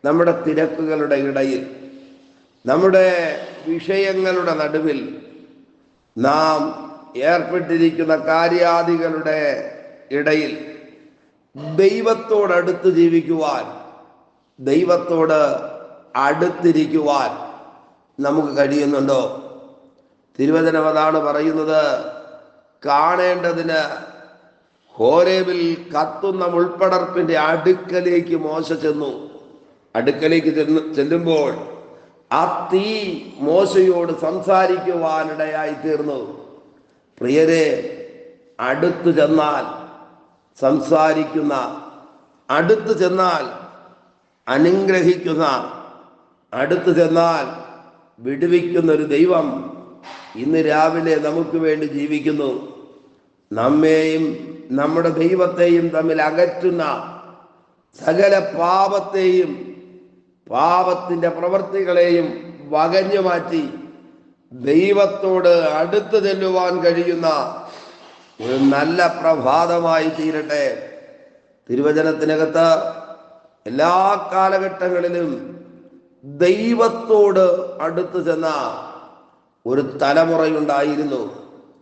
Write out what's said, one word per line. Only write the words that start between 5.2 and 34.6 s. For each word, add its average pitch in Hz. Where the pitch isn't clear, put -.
നാം 151
ഏർപ്പെട്ടിരിക്കുന്ന 165
കാര്യാദികളുടെ 165
ഇടയിൽ 147
ദൈവത്തോടടുത്ത് 196
ജീവിക്കുവാൻ, 160
ദൈവത്തോട് 160
അടുത്തിരിക്കുവാൻ 147
നമുക്ക് 143
കഴിയുന്നുണ്ടോ? 139
തിരുവചനം 160
അതാണ് 156
പറയുന്നത്. 151
കാണേണ്ടതിന് 165
ഹോരേബിൽ 175
കത്തുന്ന 180
മുൾപ്പടർപ്പിന്റെ 175
അടുക്കലേക്ക് 175
മോശ 156
ചെന്നു. 147
അടുക്കലേക്ക് 156
ചെന്ന്, 151
ചെല്ലുമ്പോൾ 156
ആ 170
തീ 202
മോശയോട് 175
സംസാരിക്കുവാനിടയായി 160